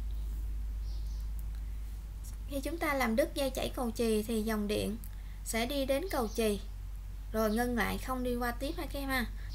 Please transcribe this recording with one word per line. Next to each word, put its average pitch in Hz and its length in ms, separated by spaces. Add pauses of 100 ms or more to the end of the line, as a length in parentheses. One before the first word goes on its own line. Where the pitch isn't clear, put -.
(2500)
Khi 277 140
chúng 294 140
ta 302 160
làm 240 220
đứt 302 200
dây 269 140
chảy - 260
cầu 240 160
chì 220 320
thì 220 200
dòng 214 240
điện 208 300 (480)
sẽ 233 200
đi 277 200
đến 277 260
cầu 247 160
chì, 214 320 (720)
rồi 220 200
ngưng 240 260
lại, 190 200
không 254 260
đi 247 120
qua 240 160
tiếp 277 260
ha 302 80
các 277 140
em 269 100
ha. 254 160 (300)